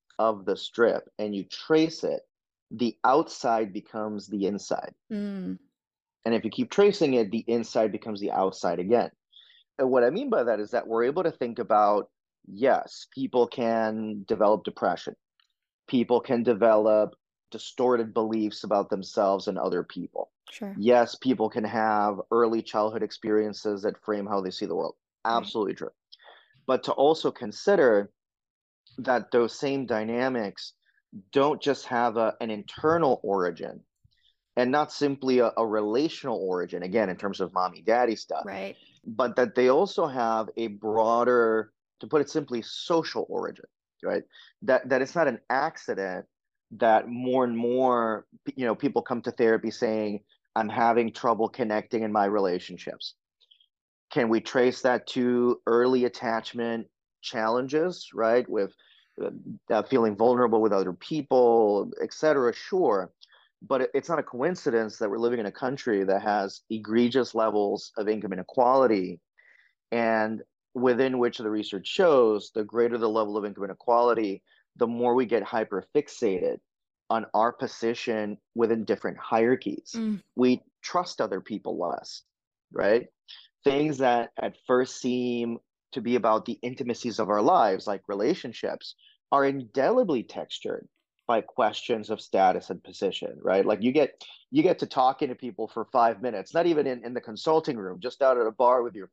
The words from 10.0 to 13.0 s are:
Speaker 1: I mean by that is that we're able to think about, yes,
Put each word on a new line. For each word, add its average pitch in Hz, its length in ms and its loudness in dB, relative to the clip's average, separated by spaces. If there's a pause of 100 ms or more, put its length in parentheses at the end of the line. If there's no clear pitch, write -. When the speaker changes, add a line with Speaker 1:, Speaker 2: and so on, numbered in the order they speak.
Speaker 1:
I 120 60 4
mean 247 200 -4
by 160 140 2
that 110 160 0
is 107 100 -8
that 120 160 -2
we're 113 180 0
able 147 180 0
to 165 80 0
think 120 280 -6
about, 104 520 2 (360)
yes, 104 680 0